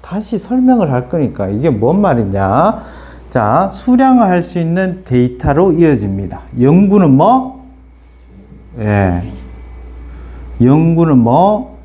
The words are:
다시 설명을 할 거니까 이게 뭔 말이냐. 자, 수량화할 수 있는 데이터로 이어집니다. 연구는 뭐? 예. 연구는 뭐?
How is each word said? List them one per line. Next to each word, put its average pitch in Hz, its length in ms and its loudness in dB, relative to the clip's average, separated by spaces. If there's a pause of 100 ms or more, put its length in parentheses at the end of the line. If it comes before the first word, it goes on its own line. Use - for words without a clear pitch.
다시 208 360 -8
설명을 247 540 0
할 123 180 -2
거니까 104 380 -4
이게 117 220 -2
뭔 131 320 0
말이냐. 113 800 0 (480)
자, 127 440 0
수량화할 247 720 2
수 175 160 -8
있는 175 460 -4
데이터로 139 680 0
이어집니다. 104 680 0 (180)
연구는 180 520 4
뭐? 208 540 2 (1120)
예. 98 420 0 (1400)
연구는 160 560 4
뭐? 170 680 0